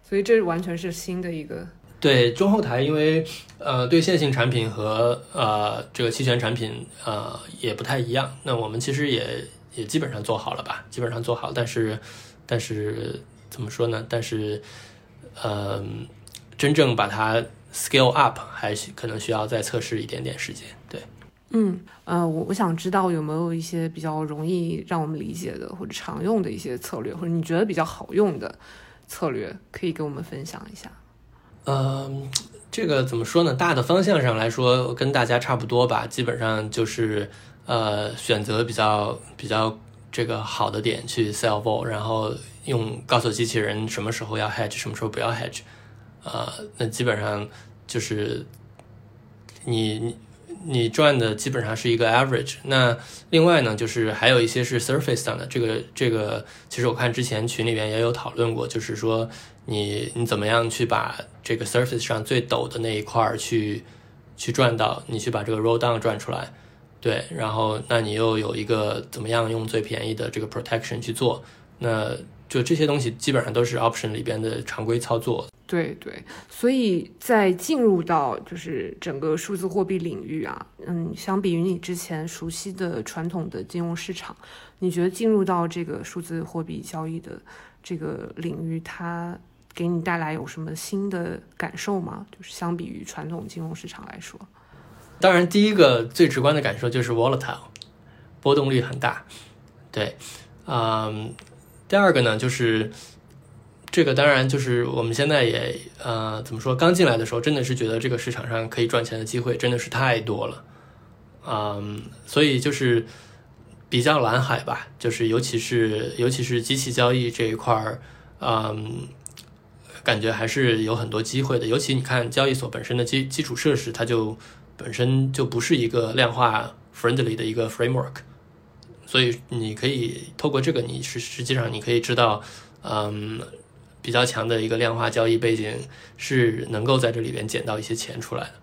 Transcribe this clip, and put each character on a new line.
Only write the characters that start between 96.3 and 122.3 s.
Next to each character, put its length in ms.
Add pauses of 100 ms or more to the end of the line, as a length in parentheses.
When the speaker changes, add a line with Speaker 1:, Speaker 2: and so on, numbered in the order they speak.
Speaker 2:
观 120
的 80
感 160
受 140
就 100
是 120
volatile， 460 (800)
波 160
动 140
率 100
很 180
大。 260 (680)
对， 240 (500)
嗯， 640 (540)
第 80
二 180
个 100
呢， 160
就 100
是 420 (1000)
这 120
个 120
当 120
然 220
就 100
是 280
我 160
们 100
现 160
在 160
也， 340 (240)
呃， 400
怎 120
么 60
说， 140
刚 200
进 120
来 120
的 80
时 80
候 80
真 120
的 80
是 120
觉 120
得 120
这 100
个 80
市 140
场 180
上 220
可 100
以 60
赚 180
钱 140
的 60
机 140
会 200
真 120
的 80
是 120
太 300
多 260
了。 180 (800)
嗯， 560 (220)
所 180
以 160
就 140
是 320 (840)
比 100
较 200
蓝 200
海 200
吧， 280 (100)
就 120
是 180
尤 100
其 200
是， 580
尤 140
其 120
是 200
机 120
器 160
交 220
易 180
这 140
一 100
块 200
儿， 260 (400)
嗯， 680 (920)
感 160
觉 140
还 140
是 380
有 120
很 140
多 120
机 200
会 160
的。 80
尤 100
其 180
你 60
看 300